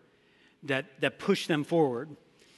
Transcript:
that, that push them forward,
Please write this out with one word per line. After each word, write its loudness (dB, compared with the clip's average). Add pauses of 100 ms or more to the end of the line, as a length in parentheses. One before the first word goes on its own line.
(640)
that, -4
that 0
push 0
them 0
forward, 0 (480)